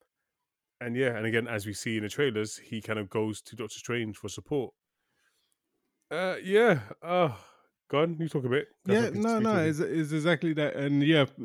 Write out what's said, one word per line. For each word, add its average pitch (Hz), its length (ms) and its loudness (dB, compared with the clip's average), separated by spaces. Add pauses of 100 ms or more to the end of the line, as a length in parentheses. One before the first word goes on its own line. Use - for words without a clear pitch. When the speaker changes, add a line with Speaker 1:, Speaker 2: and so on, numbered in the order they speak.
(880)
Speaker 1:
and 120 100 -4
yeah, 123 200 0
and 107 100 -4
again, 113 220 0
as 107 180 -4
we 107 60 -6
see 110 240 -4
in 107 60 -2
the 104 60 -4
trailers, 107 500 -2
he - 240 -10
kind 110 160 -4
of 104 100 -6
goes 110 340 -4
to - 140 -18
Doctor 110 220 -10
Strange 117 380 -6
for - 120 -12
support. 113 460 -6 (1400)
Uh, 180 320 -4
yeah. 196 380 6 (220)
Uh, 170 280 2 (580)
go 139 140 2
on, 165 160 0
you 160 100 -2
talk 139 160 -2
a 123 40 0
bit. 135 200 0 (180)
Go 190 60 4
Speaker 2:
Yeah, 226 140 4
Speaker 1:
talk, - 80 -4
Speaker 2:
no, 202 60 -2 (160)
Speaker 1:
speak 220 80 2
Speaker 2:
no, 220 100 4
Speaker 1:
talking. 160 160 4
Speaker 2:
it's, 147 80 -2
it's 156 340 -2
exactly 160 420 0
that. 147 220 -2
And 143 260 2
yeah, 151 220 6 (200)